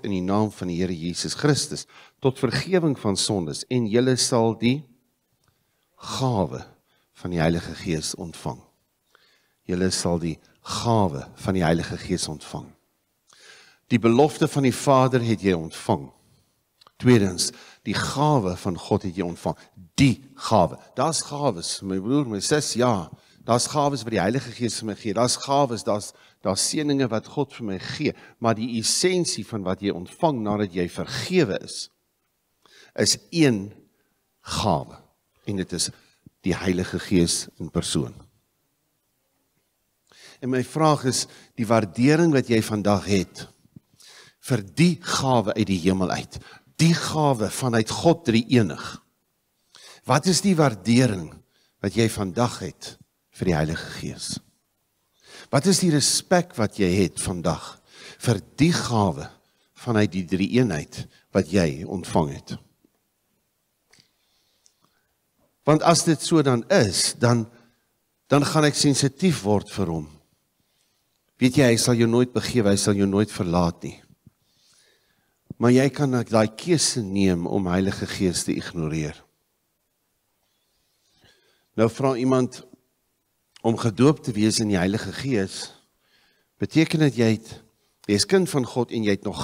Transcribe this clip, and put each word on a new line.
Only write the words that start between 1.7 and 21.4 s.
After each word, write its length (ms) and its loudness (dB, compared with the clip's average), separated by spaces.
tot 200 -2
vergifnis 600 0
van 160 0
sondes 540 -4
en 180 0
julle 300 2
sal 380 2
die 280 0
gawe 680 -2
van 180 -10
die 80 -2
Heilige 360 0
Gees 400 -6
ontvang." 460 -12
Julle 280 -2
sal 280 -2
die 200 -6
gawe 720 -2
van 180 -4
die 100 0
Heilige 340 0
Gees 300 -6
ontvang. 400 -12
Die 80 4
belofte 480 4
van 160 -2
die 120 2
Vader 480 2
het 200 0
jy 140 4
ontvang. 500 -4
Tweedens, 480 4
die 100 -4
gawe 640 0
van 160 -4
God 300 -4
het 100 -8
jy 80 -4
ontvang. 320 -6
Die 220 4
gawe. 300 2
Daar's 320 -2
gawes, 560 -6